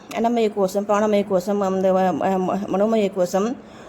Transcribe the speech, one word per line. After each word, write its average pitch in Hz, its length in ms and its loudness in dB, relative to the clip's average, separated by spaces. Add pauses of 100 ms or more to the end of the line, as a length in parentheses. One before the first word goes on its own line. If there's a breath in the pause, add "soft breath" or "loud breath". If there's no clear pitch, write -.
(140 loud breath)
அன்னமய 226 400 0
கோஷம், 202 300 0
பிராணமய 208 440 2
கோஷம், 202 320 0
அந்த 190 320 0
வ-, 185 300 2
ம-, 190 180 0
ம-, 196 260 -2
மனோமய 202 480 0
கோஷம், 196 420 0 (320 loud breath)